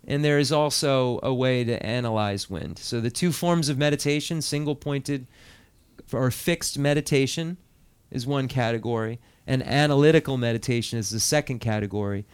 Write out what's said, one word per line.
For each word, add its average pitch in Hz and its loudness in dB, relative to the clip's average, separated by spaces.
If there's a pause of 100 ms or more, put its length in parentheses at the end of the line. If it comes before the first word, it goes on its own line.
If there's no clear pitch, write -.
and 143 0
there 147 6
is 139 2
also 135 2
a 131 0
way 127 2
to 117 -2
analyze 110 -2
wind. 87 -8
So 120 -4
the 117 0
two 175 0
forms 170 2
of 139 0
meditation, 147 0
single-pointed 143 -4 (840)
or 127 2
fixed - -4
meditation 147 0 (540)
is 123 -6
one 139 0
category, 117 -2 (280)
and 131 0
analytical 143 4
meditation 117 -2
is 101 -4
the 110 -4
second 147 0
category. 104 -2